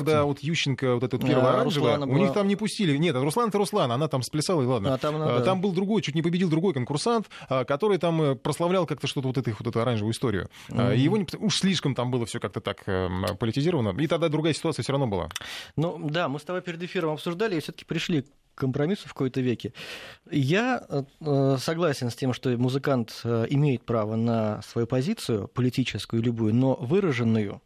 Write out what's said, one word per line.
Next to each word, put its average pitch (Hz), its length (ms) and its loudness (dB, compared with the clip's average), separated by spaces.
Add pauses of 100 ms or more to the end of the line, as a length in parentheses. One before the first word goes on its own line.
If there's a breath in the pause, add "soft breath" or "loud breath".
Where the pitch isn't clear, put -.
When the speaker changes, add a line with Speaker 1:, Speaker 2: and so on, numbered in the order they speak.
Speaker 1:
когда 151 200 4
вот 143 160 -2
Ющенко, 139 540 0
вот 120 80 0
эта 123 140 -2
вот - 80 0
первая 131 220 4
Speaker 2:
А, 127 140 4
Speaker 1:
оранжевая, 151 340 2
Speaker 2:
Руслана 139 160 -2
Speaker 1:
у 135 60 4
них 202 100 6
Speaker 2:
была - 80 0
Speaker 1:
там 202 120 2
не 202 80 2
пустили. 196 420 0
Нет, 160 180 2
Руслан 156 340 0
это 202 80 -2
Руслан, 190 340 2
она 143 160 0
там 131 140 -2
сплясала, 151 400 0
и 123 40 2
ладно. 123 280 2
Speaker 2:
А 135 40 0
там, 151 200 -2
ну, 156 60 -2
Speaker 1:
А, 123 160 2
Speaker 2:
да. 123 60 2
Speaker 1:
там 185 160 2
был 202 100 0
другой, 190 300 0
чуть 139 140 -6
не 160 60 0
победил 170 280 0
другой 165 240 2
конкурсант, 151 560 0 (180 loud breath)
а, 131 180 2
который 190 320 2
там, 160 240 2
э, 139 140 4
прославлял 170 500 0
как-то 143 220 -4
что-то 131 200 -2
вот 127 100 0
этих, 120 220 -2
вот 113 80 -4
эту 113 140 0
оранжевую 113 320 0
историю. 101 360 -2 (200 loud breath)
А, 101 200 2
Speaker 2:
Мгм. 110 100 4
Speaker 1:
его 165 180 4
не 196 80 2
пот-, - 140 -10
уж 202 200 0
слишком 160 360 2
там 123 160 -2
было 120 140 0
всё - 140 -6
как-то 107 220 -4
так, - 260 -6
эм, 92 380 0 (140)
политизировано. 123 640 0
И 160 60 0
тогда 165 220 0
другая 156 240 0
ситуация 151 300 -2
всё - 100 -4
равно 139 140 2
была. 87 220 -2 (460 loud breath)
Speaker 2:
Ну, 160 220 -2 (120)
да, 165 180 -2
мы 143 120 -4
с - 40 -20
тобой 180 180 -6
перед 170 220 -8
эфиром 165 280 -2
обсуждали 175 440 -2
и 151 40 0
всё-таки - 260 -10
пришли 165 380 0
к - 20 -6 (300)
компромиссу 143 520 0
в - 60 -18
кои-то 135 260 -2
веки. 123 340 -2 (560 loud breath)
Я, 180 600 0
э, 131 140 -2 (180)
э, 135 380 2
согласен 160 500 -2
с 113 60 -8
тем, 127 180 -2
что - 240 -2
музыкант, 127 640 0
э, 117 260 0
имеет 143 360 2
право 110 320 0
на 113 460 0
свою 117 220 -2
позицию, 131 640 -2
политическую, 120 720 -2
любую, 113 320 0
но 131 220 4
выраженную 117 920 0